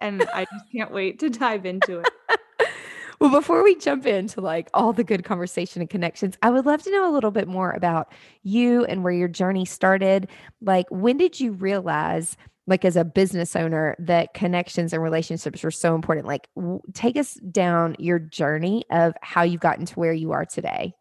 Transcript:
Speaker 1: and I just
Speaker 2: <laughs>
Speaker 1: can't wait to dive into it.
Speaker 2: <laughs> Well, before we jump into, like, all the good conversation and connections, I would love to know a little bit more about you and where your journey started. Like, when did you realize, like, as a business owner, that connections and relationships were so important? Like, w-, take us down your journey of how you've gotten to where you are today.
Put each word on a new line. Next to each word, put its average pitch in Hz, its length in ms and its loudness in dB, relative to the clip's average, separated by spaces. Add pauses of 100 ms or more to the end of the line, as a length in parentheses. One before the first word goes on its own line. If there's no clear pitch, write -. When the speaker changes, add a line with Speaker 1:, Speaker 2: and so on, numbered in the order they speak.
Speaker 1:
and 202 220 -2 (100)
I 190 180 -4
just 202 180 -14
Speaker 2:
<laughs> - 40 -20
Speaker 1:
can't 220 180 -6
wait 190 300 -4
to 311 100 0
dive 226 360 -4
into 185 340 -4
it. - 80 0 (200)
Speaker 2:
<laughs> 453 100 2 (840)
Well, 285 100 6
before 330 320 4
we 392 140 8
jump 285 280 -2
into, 208 360 0
like, 170 340 -4
all 226 180 4
the 220 120 0
good 185 180 0
conversation 180 580 -4
and 170 80 -4
connections, 185 540 -4
I 226 80 6
would 254 160 2
love 294 160 2
to 381 80 -6
know 392 180 2
a 320 60 2
little 220 160 2
bit 196 160 -2
more 185 240 -2
about 170 420 -2 (300)
you 240 440 4
and 185 180 -2
where 180 80 2
your 175 160 0
journey 185 360 0
started. 190 640 2 (340)
Like, 185 300 2
when 233 280 2
did 349 200 2
you 240 140 -2
realize, 175 840 -2 (300)
like, 185 180 2
as 180 120 4
a 170 80 4
business 180 500 0
owner, 160 460 0
that 170 340 0
connections 175 580 -2
and 160 80 0
relationships 160 640 -4
were 160 80 -2
so 165 240 0
important? 160 320 0
Like, 139 300 -6
w-, 180 240 -6 (140)
take 240 220 0
us 294 180 -4
down 170 640 0
your 170 180 0
journey 160 720 -2
of 165 320 4
how - 200 0
you've 170 180 0
gotten 170 260 0
to - 140 -8
where 165 120 2
you 160 200 -4
are 147 120 -2
today. - 560 -6